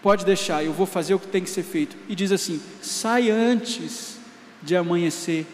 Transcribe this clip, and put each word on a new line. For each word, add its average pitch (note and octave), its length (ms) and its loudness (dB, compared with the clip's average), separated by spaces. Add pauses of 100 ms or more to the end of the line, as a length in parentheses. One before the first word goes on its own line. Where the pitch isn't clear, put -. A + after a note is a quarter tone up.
pode G3 240 4
deixar, F3+ 360 2
eu D#3 120 -2
vou F#3 120 2
fazer F#3 280 0
o F#3+ 40 4
que F#3+ 100 -14
tem F#3+ 140 0
que F3+ 60 -6
ser F3+ 140 -2
feito." - 340 -4 (140)
E G#3 40 -6
diz F#3+ 160 0
assim: F3 300 0 (220)
"Sai A#3 480 2
antes A3+ 880 0 (440)
de D#3 140 0
amanhecer, E3+ 760 0